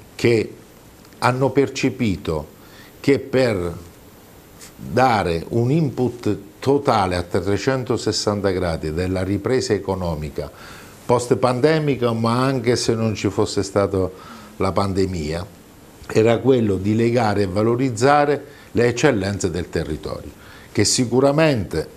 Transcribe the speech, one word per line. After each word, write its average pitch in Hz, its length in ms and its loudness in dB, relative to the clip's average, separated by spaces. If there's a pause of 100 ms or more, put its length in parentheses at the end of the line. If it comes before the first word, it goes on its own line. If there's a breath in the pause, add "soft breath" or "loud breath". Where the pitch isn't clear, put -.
(140)
che 117 400 0 (640)
hanno 127 320 2
percepito 120 960 -2 (520 loud breath)
che 139 180 4
per 104 580 0 (1000)
dare 90 760 0
un 120 220 0
input 123 640 0 (220)
totale 117 560 2
a 87 80 0
trecentosessanta 104 1300 -2
gradi 80 420 -2
della 92 300 -2
ripresa 107 500 0
economica 82 1040 -6 (320 loud breath)
post-pandemica, 123 1040 2
ma 117 320 0
anche 123 320 0
se 117 180 0
non 113 220 -2
ci 104 140 -2
fosse 101 340 -2
stata 95 460 0 (480 loud breath)
la 95 160 0
pandemia, 92 720 -2 (600)
era 113 340 4
quello 117 360 2
di 101 220 0
legare 113 460 2
e 98 40 -2
valorizzare 123 960 2 (280 loud breath)
le 117 160 2
eccellenze 101 640 0
del 82 200 -6
territorio, 76 600 -6 (420 loud breath)
che - 120 2
sicuramente, 131 1120 2